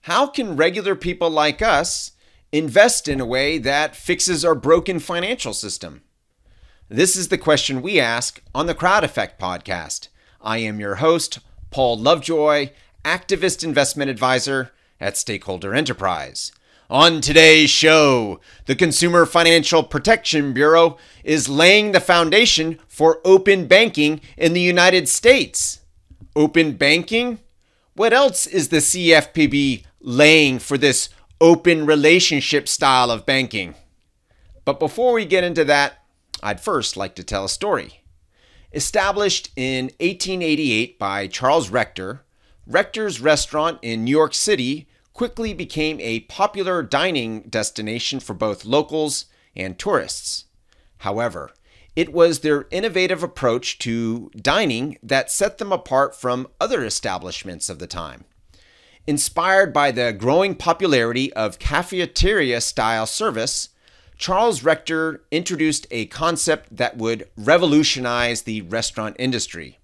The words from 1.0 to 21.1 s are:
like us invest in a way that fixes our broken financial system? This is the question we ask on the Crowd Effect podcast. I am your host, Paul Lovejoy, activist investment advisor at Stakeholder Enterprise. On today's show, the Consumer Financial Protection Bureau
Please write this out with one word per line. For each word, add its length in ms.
like 320
us 500
invest 560
in 140
a 40
way 320
that 380
fixes 480
our 120
broken 440
financial 540
system? 480
This 260
is 120
the 100
question 440
we 180
ask 420
on 100
the 100
Crowd 280
Effect 360
podcast. 680
I 180
am 200
your 160
host, 440
Paul 260
Lovejoy, 720
activist 600
investment 460
advisor 600
at 180
Stakeholder 560
Enterprise. 760
On 300
today's 500
show, 680
the 100
Consumer 500
Financial 580
Protection 720
Bureau 440